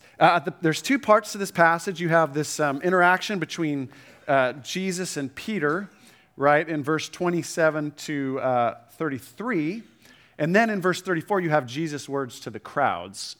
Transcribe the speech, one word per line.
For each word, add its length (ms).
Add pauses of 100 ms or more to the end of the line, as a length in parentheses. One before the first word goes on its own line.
(200)
Uh, 180
the, 220
there's 200
two 160
parts 360
to 60
this 120
passage. 500
You 100
have 220
this, 280
um, 220
interaction 580
between, 480 (400)
uh, 240
Jesus 640
and 180
Peter, 560 (460)
right, 320
in 140
verse 260
twenty-seven 840
to, 480
uh, 340 (180)
thirty-three. 880 (560)
And 180
then 140
in 100
verse 220
thirty-four, 380
you 100
have 160
Jesus' 420
words 320
to 100
the 100
crowds, 800